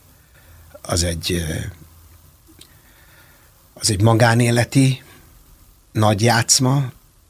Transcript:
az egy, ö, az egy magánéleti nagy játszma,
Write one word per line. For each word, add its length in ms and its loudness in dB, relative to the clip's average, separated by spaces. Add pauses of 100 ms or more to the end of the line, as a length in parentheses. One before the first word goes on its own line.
(840)
az 220 -4
egy, 440 -6
ö, 60 -6 (2250)
az 160 -6
egy 120 -2
magánéleti 1000 2 (960)
nagy 240 2
játszma, 640 0 (460)